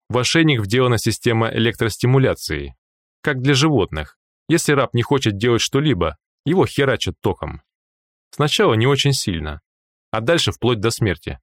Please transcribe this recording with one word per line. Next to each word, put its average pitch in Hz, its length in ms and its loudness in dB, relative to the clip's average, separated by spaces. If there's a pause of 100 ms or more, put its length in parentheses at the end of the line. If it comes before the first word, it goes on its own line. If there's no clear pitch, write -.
В 113 80 -2
ошейник 143 440 2
вделана 120 360 2
система 113 520 0
электростимуляции, 113 1300 0 (460)
как 135 200 -4
для 139 120 2
животных. 123 640 0 (320)
Если 156 240 2
раб 135 200 0
не 120 80 2
хочет 117 360 0
делать 117 240 2
что-либо, 107 560 0 (280)
его 165 200 2
херачат 131 560 -2
током. 76 400 -4 (680)
Сначала 147 420 0
не 113 140 2
очень 139 260 2
сильно, 78 480 -6 (500)
а 110 100 -4
дальше 139 300 0
вплоть 117 280 0
до 113 120 0
смерти. 87 520 -4